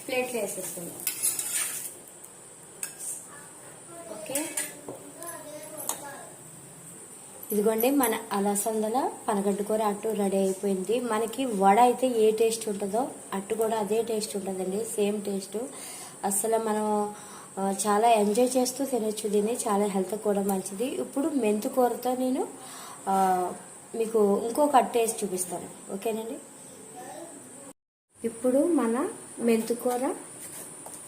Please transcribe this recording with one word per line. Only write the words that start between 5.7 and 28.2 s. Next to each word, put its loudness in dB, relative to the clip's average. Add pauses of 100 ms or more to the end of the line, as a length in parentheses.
ఇదిగోండి 4 (140)
మన 2 (140)
అలసందల 0 (300)
పనగంటు 0
కూర 0
అట్టు 0
రెడీ 2
అయిపోయింది. 2
మనకి 0
వడ 6
అయితే 6 (180)
ఏ 8
టేస్ట్ 2
ఉంటుందో -2 (360)
అట్టు -4
కూడా 2
అదే 2
టేస్ట్ -2
ఉంటుందండి, -2
సేమ్ 0
టేస్ట్. -4 (680)
అసలు 2 (100)
మనం, 2 (720)
ఆ, 0 (120)
చాలా 6 (140)
ఎంజాయ్ 4
చేస్తూ 2
తినొచ్చు -2
దీన్ని, 2 (120)
చాలా 4 (120)
హెల్త్ 0 (120)
కూడా 4 (100)
మంచిది. -2 (160)
ఇప్పుడు -2
మెంతు 2
కూరతో 2
నేను, 0 (640)
ఆ, 2 (800)
మీకు 2 (260)
ఇంకొక 4
అట్టు 4
వేసి 2
చూపిస్తాను. -4 (260)
ఓకేనండి, -4 (1900)